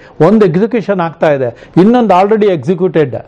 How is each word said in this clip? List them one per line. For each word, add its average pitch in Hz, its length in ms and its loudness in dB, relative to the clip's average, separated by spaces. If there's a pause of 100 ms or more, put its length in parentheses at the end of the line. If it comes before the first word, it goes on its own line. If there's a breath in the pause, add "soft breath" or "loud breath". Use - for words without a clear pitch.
(260 loud breath)
ಒಂದು 214 200 4
execution 196 540 -2
ಆಗ್ತಾ 165 320 -2
ಇದೆ, 131 440 -6
ಇನ್ನೊಂದು 214 380 2
already 202 440 0
executed. 156 580 -2 (120)